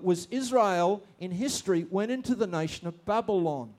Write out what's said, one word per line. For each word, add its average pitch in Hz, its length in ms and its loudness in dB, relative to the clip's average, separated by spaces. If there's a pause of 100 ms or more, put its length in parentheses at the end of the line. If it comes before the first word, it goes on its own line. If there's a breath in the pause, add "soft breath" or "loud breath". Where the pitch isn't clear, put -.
was 175 300 0
Israel 208 720 2 (160 loud breath)
in 185 120 -8
history 185 580 0
went 202 220 -2
into 254 240 -2
the 208 120 0
nation 160 400 -4
of 170 180 -10
Babylon. 170 720 0